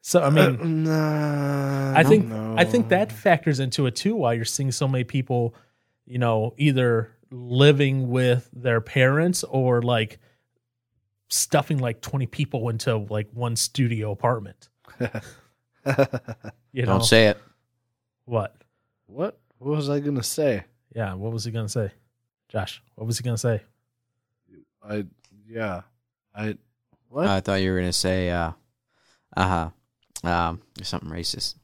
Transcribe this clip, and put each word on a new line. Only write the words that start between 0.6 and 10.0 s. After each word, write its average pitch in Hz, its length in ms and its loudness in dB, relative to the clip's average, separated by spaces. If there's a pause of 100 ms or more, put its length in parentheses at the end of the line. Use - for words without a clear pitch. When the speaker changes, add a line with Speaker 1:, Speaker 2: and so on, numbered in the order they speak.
Speaker 2:
Uh, - 20 -6
nah, 147 1300 0
Speaker 1:
I 147 60 6
Speaker 2:
I 160 60 8
Speaker 1:
think, 208 240 6
Speaker 2:
don't 110 280 -4
Speaker 1:
I 170 60 4
think 233 220 2
Speaker 2:
know. 110 120 -8
Speaker 1:
that 208 140 0
factors 156 480 2
into 135 280 -2
it 120 100 -4
too, 220 180 -2
why 127 180 0
you're 117 120 -2
seeing 135 260 -4
so 135 160 -2
many 131 160 0
people, 120 500 -2 (520)
you 123 120 -8
know, 117 400 0
either 127 540 2 (180)
living 135 760 4
with 123 460 0
their 120 260 0
parents 143 640 2
or, 127 380 0
like, 117 380 0 (1080)